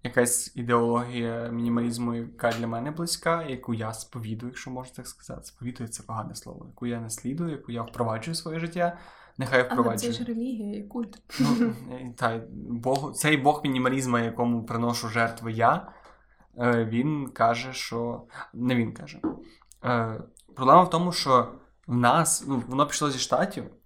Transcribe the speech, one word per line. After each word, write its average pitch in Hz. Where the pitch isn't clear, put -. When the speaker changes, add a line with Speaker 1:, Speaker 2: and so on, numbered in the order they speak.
Speaker 1:
якась -
ідеологія 117
мінімалізму, 120
яка 117
для 117
мене 117
близька, 165
яку 127
я 110
сповідую, 113
якщо 131
можна 127
так 127
сказати. -
Сповідую — 120
це -
погане 113
слово. -
Яку -
я 117
наслідую, 143
яку 135
я 117
впроваджую 117
в 165
своє 160
життя, 170
нехай 123
Speaker 2:
Але 127
Speaker 1:
впроваджує. 123
Speaker 2:
це -
ж 247
релігія 226
і 202
культ. -
Speaker 1:
Ну, 240
е, 127
та, 113
Бог, 127
цей 151
Бог 147
мінімалізму, 127
якому 117
приношу 117
жертви 113
я, 117
е, 120
він 135
каже, 117
що, 117
не 123
він 113
каже. -
Е, 117
проблема 139
в 170
тому, 170
що 131
в 120
нас, 127
ну, 131
воно 135
пішло 147
зі 127
Штатів 143